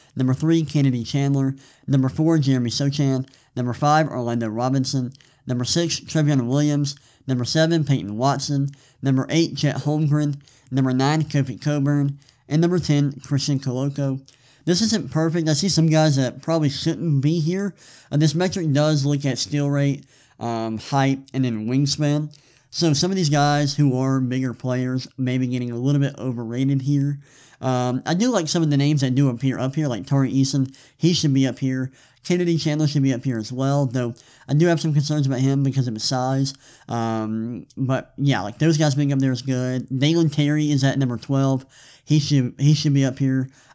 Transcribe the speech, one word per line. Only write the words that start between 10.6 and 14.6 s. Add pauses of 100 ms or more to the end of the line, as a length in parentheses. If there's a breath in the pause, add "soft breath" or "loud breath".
Number
nine,
Kofi
Cockburn. (280 soft breath)
And
number
ten,
Christian
Koloko. (440 soft breath)